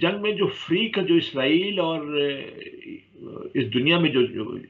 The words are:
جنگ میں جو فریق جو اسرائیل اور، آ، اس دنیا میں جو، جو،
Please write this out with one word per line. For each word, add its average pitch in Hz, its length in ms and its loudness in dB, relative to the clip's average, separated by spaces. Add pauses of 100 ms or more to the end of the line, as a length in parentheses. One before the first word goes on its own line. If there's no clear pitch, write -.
جنگ 202 200 2
میں 208 100 0
جو 196 160 0
فریق 208 600 -2
جو 170 80 6
اسرائیل 165 640 2
اور، 165 200 0
آ، - 1300 -6 (260)
اس 117 200 0
دنیا 147 260 2
میں 160 100 4
جو، 127 160 4
جو، 113 200 -4 (240)